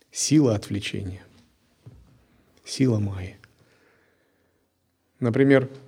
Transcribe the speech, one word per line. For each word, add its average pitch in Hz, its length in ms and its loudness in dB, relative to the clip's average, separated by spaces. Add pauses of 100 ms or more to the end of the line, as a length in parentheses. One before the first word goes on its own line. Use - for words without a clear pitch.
(120)
Сила 143 440 2
отвлечения. 98 680 -8 (1400)
Сила 123 340 0
Майи. 95 380 -6 (1800)
Например, 131 480 4 (180)